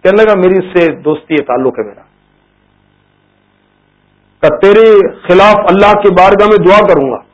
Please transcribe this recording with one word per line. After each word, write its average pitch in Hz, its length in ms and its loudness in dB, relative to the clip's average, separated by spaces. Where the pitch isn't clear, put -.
کہنے 202 200 2
لگا، 214 140 2
"میری 185 180 0
اس 185 240 -4
سے 165 160 -2
دوستی 156 380 -8
ہے، 147 100 -4
تعلق 127 360 -6
ہے 107 40 -6
میرا۔" 104 180 -16
کہ 156 160 -2
تیرے 208 560 2
خلاف 196 280 2
اللہ 202 220 2
کی 202 220 0
بارگاہ 196 340 2
میں 202 180 0
دعا 208 220 2
کروں 143 240 0
گا۔ 110 60 -8